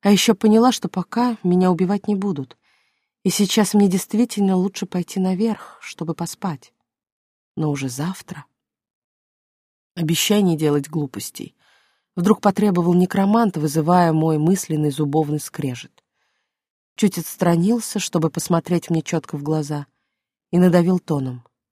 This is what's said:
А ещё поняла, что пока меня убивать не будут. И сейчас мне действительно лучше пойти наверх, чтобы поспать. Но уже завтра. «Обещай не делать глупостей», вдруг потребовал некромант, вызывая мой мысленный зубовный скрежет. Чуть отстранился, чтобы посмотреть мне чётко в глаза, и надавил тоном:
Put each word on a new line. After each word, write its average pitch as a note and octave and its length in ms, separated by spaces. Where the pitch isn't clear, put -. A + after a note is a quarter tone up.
А G3+ 100
ещё G#3 240
поняла, A3+ 360
что - 160
пока A3+ 540
меня F3+ 300
убивать F#3 360
не G#3 80
будут. F#3 420
И G3 60
сейчас G3+ 440
мне G3+ 140
действительно G3 680
лучше F#3+ 300
пойти F3+ 340
наверх, F#3+ 640
чтобы - 320
поспать. - 600
Но D#3 160
уже C3+ 180
завтра. D3+ 560
«Обещай F3 460
не F3 120
делать D3 340
глупостей», - 680
вдруг F#3 240
потребовал F#3+ 540
некромант, G3 640
вызывая D#3+ 560
мой D#3 240
мысленный D3+ 540
зубовный D3 480
скрежет. - 640
Чуть G3+ 220
отстранился, F3+ 800
чтобы E3 320
посмотреть E3+ 640
мне D#3+ 100
чётко D#3+ 380
в - 20
глаза, D3 460
и F3 80
надавил F3+ 400
тоном: C3 440